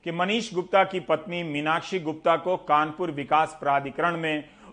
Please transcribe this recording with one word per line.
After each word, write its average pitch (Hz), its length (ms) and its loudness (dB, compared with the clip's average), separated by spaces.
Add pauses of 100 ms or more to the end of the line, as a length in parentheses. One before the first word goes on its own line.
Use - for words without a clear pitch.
कि 170 60 -4
मनीष 196 420 0
गुप्ता 185 300 4
की 185 180 -4
पत्नी 170 420 -2
मीनाक्षी 160 560 -2
गुप्ता 160 360 0
को 180 220 -2
कानपुर 156 540 0
विकास 151 480 0
प्राधिकरण 143 560 0
में 156 280 -2 (280)